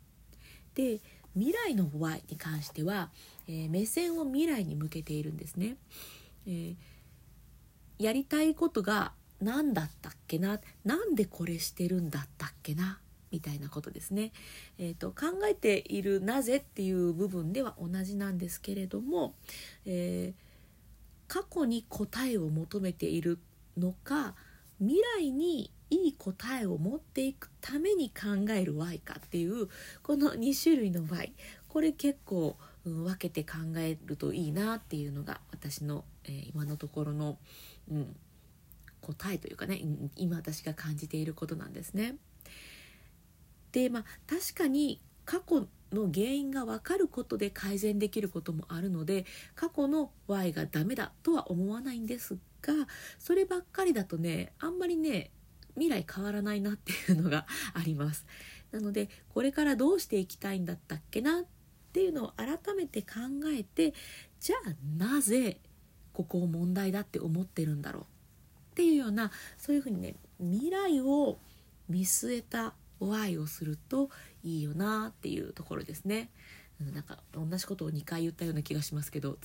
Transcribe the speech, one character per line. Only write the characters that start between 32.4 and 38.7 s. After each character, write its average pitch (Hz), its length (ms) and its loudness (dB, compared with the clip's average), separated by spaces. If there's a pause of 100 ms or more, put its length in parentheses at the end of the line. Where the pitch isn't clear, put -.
う 170 60 -4
ん、 160 140 -2
分 185 120 0
け 175 140 -4
て 160 120 -2
考 160 140 -10 (220)
え 160 260 0
る 143 120 -6
と 143 160 -2
い 165 160 -2
い 147 40 0
な 214 240 0
っ 220 40 -8
て - 160 -8
い 147 120 -2
う 143 40 -6
の 143 120 -6
が - 160 -8 (100)
私 147 340 -8
の、 147 200 -4 (200)
え - 40 -12
ー、 139 220 -10
今 151 140 -4
の 147 120 -4
と 147 120 -8
こ 151 160 -4
ろ 147 80 -2
の、 147 260 -2 (520)
う 151 40 -2
ん、 143 220 -4 (840)